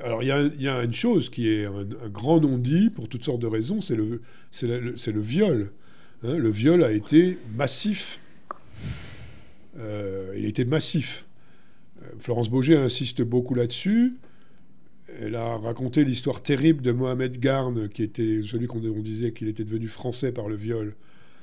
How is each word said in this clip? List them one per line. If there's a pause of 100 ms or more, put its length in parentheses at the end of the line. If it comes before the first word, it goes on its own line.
alors,
il
y
a,
il
y
a
une
chose
qui
est
un, (180)
un
grand
non-dit,
pour
toutes
sortes
de
raisons,
c'est
le, (300)
c'est
le,
c'est
le
viol. (520)
Hein,
le
viol
a
été (180)
massif. (1600)
Euh,
il
a
été
massif. (800)
Euh, (140)
Florence
Baugé
insiste
beaucoup
là-dessus. (1000)
Elle
a
raconté
l'histoire
terrible
de
Mohamed
Garn,
qui
était
celui
qu'on,
on
disait
qu'il
était
devenu
français
par
le
viol. (500)